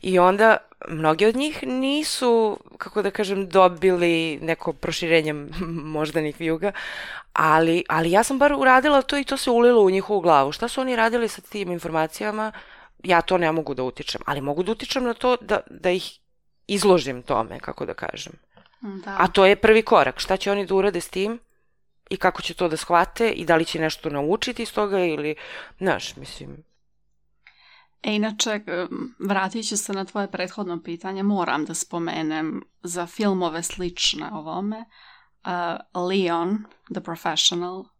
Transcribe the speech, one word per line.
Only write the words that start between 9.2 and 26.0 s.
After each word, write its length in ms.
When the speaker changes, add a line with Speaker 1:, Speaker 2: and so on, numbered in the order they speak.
Speaker 1:
to 140
se 120
ulilo 320
u 100
njihovu 300
glavu. 300
Šta 160
su 140
oni 140
radili 320
sa 140
tim 300
informacijama? 800
Ja 220
to 160
ne 140
mogu 220
da 100
utičem, 420
ali 160
mogu 220
da 80
utičem 320
na 100
to 240
da, 220
da 200
ih 280
izložim 560
tome, 360
kako 260
da 100
kažem. 380
Speaker 2:
Da. 360
Speaker 1:
A 100
to 180
je 120
prvi 240
korak. 380
Šta 180
će 140
oni 140
da 100
urade 260
s 80
tim? 300
I 80
kako 240
će 120
to 140
da 100
shvate? 540
I 140
da 100
li 100
će 140
nešto 300
naučiti 540
iz 100
toga? 260
Ili, 360
znaš, 380